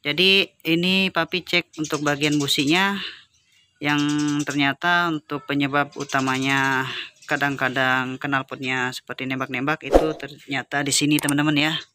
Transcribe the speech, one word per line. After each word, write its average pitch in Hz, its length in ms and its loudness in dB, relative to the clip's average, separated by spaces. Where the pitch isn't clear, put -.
jadi 185 480 4
ini 185 460 2
Papi 170 320 -2
cek - 400 -2
untuk 147 240 -2
bagian 147 320 2
businya, 156 580 2
yang 147 180 0
ternyata 156 640 0
untuk 147 340 -6
penyebab 143 540 0
utamanya 135 880 2
kadang-kadang 131 880 0
knalpotnya 131 800 -4
seperti - 320 -10
nembak-nembak 131 560 -2
itu 156 320 2
ternyata 143 720 -6
di 139 80 0
sini, 147 240 2
teman-teman 147 400 2
ya. 156 160 2